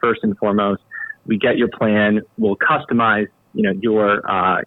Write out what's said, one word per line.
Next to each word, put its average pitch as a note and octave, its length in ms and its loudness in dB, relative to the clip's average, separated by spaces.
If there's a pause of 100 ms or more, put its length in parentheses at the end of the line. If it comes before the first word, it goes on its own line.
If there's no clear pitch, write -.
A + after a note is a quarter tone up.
first A#2 220 0
and G#2 160 -2
foremost. G2+ 420 0 (460)
We A2+ 100 0
get A#2 220 0
your A#2 100 2
plan, G#2+ 540 0 (160)
we'll G2+ 180 0
customize, A#2 720 0 (260)
you A2 100 -2
know, G2 160 0
your, G#2+ 480 0
uh, F#2 400 0